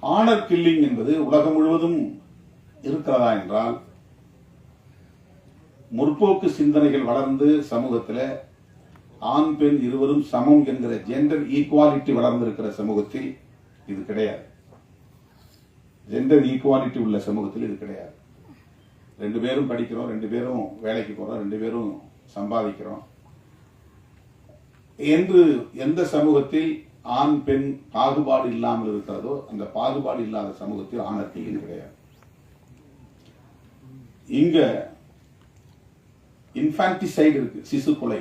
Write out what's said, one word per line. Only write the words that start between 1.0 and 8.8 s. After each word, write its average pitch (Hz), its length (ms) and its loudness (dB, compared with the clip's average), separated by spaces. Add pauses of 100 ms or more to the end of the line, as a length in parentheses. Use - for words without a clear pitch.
உலகம் 151 300 4
முழுவதும் 160 420 2 (880)
இருக்கிறதா 131 420 0 (100)
என்றால், 110 380 -4 (2250)
முற்போக்கு 180 500 2 (120)
சிந்தனைகள் 147 500 4
வளர்ந்து 135 380 2 (240)
சமூகத்துல 120 480 -2 (1120)